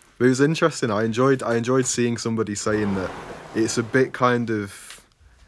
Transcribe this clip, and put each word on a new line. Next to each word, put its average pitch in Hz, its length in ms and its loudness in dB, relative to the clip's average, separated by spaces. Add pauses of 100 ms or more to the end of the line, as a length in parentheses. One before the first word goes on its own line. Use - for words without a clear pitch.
(180)
But 120 80 4
it - 20 8
was 131 120 4
interesting. 151 500 2
I 107 140 0
enjoyed, 127 380 2
I 117 140 0
enjoyed 127 300 2
seeing 120 300 0
somebody 110 380 -4
saying 107 400 0
that 92 160 -4 (440)
it's 110 240 0
a 120 40 2
bit 127 300 2
kind 120 380 0
of 104 500 -8 (480)